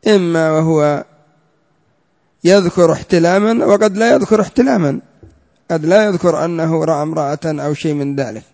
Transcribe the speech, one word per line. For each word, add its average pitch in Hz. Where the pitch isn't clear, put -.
إما 170
وهو 156
يذكر 175
احتلاما 185
وقد 208
لا 226
يذكر 220
احتلاما، 214
قد 160
لا 202
يذكر 170
أنه 165
رأى 151
امرأة 151
أو 151
شيء 151
من 143
ذلك 113